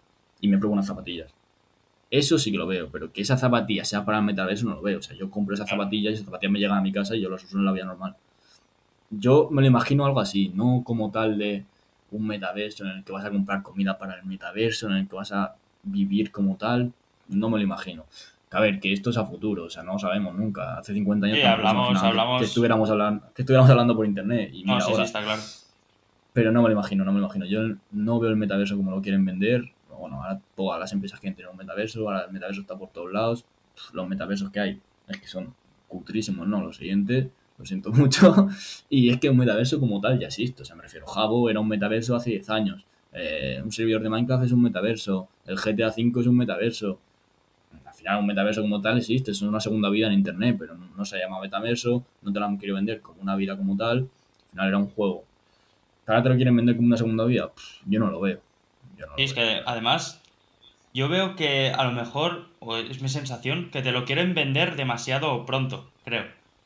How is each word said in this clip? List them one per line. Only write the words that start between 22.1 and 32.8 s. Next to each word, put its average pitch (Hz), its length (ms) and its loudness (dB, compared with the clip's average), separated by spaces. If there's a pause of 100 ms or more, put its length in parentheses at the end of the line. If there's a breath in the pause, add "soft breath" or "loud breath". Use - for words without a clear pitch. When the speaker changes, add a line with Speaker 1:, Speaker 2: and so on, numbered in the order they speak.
Speaker 1:
que, 110 60 2
Speaker 2:
hablamos. 123 200 2
Speaker 1:
que 113 60 2
estuviéramos 110 440 2
hablan-, 104 300 2 (140)
que - 80 -4
estuviéramos 131 280 10
hablando 120 260 8
por 110 100 2
internet 101 480 -2
y 92 100 -12
Speaker 2:
No, 98 100 0
Speaker 1:
mira 123 60 2
Speaker 2:
sí, - 60 0
sí, - 60 0
Speaker 1:
ahora. 92 120 2
Speaker 2:
está 107 180 -4
claro. 107 200 -2 (920)
Speaker 1:
Pero 117 200 4
no 120 100 6
me 117 60 6
lo 110 40 6
imagino, 98 320 0
no 98 80 0
me 101 80 4
lo 98 60 0
imagino. 98 180 -6
Yo 101 160 -2 (320)
no 107 260 0
veo 113 120 2
el 107 60 2
metaverso 101 420 0
como 95 120 0
lo 95 120 -4
quieren 98 240 2
vender. 110 460 0 (260)
Bueno, 71 240 -12
ahora 98 180 -6 (140)
todas 90 240 -4
las 95 140 -8
empresas 98 260 -6
quieren 95 160 -8
tener 90 160 -20
un 92 60 -18
metaverso, 104 520 -6
ahora 95 180 -4
el 92 60 -16
metaverso 98 280 -8
está 95 180 -12
por 95 120 -16